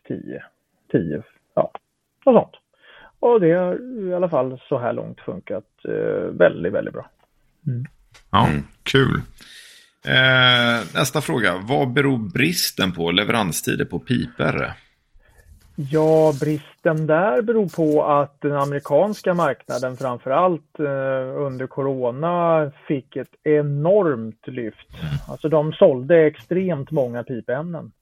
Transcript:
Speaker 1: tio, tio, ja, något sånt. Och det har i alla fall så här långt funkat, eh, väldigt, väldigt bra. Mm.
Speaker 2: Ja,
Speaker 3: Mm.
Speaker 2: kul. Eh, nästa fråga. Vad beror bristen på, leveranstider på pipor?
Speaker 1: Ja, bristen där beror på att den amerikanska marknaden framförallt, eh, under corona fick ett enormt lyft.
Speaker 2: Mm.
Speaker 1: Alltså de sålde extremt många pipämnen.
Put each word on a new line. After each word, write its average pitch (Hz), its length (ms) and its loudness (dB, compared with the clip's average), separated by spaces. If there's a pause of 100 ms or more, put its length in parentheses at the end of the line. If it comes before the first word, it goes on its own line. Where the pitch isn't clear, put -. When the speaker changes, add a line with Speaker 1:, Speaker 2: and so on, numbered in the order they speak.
Speaker 1:
tio, - 340 -10 (500)
tio, 85 300 0 (320)
ja, - 160 0 (560)
något 240 160 6
sånt. - 120 -8 (680)
Och 240 200 4
det 165 120 4
har 185 560 -2
i 180 60 -4
alla 180 140 0
fall 131 400 -2
så 139 100 -2
här 120 140 -2
långt 117 280 -8
funkat, - 440 -10 (200)
eh, 90 460 -4
väldigt, 87 420 2
väldigt 57 220 -6
bra. - 160 -14 (560)
Mm. 127 180 -4 (460)
Speaker 2:
Ja, 113 180 4
Speaker 3:
Mm. 73 140 0 (200)
Speaker 2:
kul. - 340 2 (920)
Eh, 127 760 4 (100)
nästa 156 260 -2
fråga. 113 340 -2 (140)
Vad 135 240 0
beror 139 260 0 (140)
bristen 123 600 -2
på, 82 180 -2
leveranstider 95 720 -2
på - 140 -8
pipor? - 720 -4 (1040)
Speaker 1:
Ja, 156 640 4
bristen 156 680 -2
där 202 360 2
beror 220 340 0
på 151 280 2
att 143 360 0
den 143 120 -2
amerikanska 143 840 0
marknaden 131 640 -2
framförallt, 135 840 -2
eh, 135 640 -4
under 131 240 -6
corona 147 1040 0 (180)
fick 143 280 -4
ett - 260 -10
enormt 147 1040 2
lyft. 123 400 -10 (140)
Speaker 2:
Mm. 151 120 -6 (140)
Speaker 1:
Alltså 139 200 -6
de 156 240 2
sålde 156 540 6
extremt 165 640 -2
många 123 340 -2
pipämnen. 131 760 -8